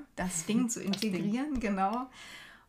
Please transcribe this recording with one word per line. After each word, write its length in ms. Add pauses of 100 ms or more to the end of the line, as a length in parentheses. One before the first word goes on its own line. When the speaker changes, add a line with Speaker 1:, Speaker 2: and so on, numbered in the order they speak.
(160)
Speaker 1:
Das 300
Ding 240
zu 100
Speaker 2:
<laughs> 40
Das 160
Ding. 140
Speaker 1:
integrieren, 460
genau. 500 (600)